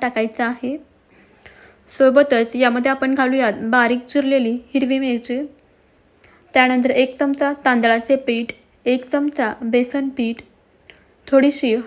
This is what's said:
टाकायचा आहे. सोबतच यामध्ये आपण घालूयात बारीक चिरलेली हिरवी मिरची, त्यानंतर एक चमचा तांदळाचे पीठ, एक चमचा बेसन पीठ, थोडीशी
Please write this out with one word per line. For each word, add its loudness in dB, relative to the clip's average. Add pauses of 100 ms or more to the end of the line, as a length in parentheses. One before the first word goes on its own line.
टाकायचा -2
आहे. -6 (1200)
सोबतच 4
यामध्ये 0
आपण -2
घालूयात 0
बारीक 0
चिरलेली 0 (160)
हिरवी 0
मिरची, -4 (1120)
त्यानंतर 2
एक 0
चमचा 0 (120)
तांदळाचे 2
पीठ, -4 (340)
एक -2
चमचा -2 (100)
बेसन -2
पीठ, -4 (920)
थोडीशी 2 (120)